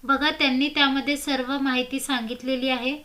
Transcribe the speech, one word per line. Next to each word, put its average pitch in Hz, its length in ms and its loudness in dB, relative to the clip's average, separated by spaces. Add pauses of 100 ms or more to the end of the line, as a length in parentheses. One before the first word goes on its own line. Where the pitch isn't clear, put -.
बघा, 269 260 2
त्यांनी 277 380 2
त्यामध्ये 277 480 2
सर्व 269 420 -2
माहिती 262 420 0
सांगितलेली 254 680 -2
आहे. 254 360 -2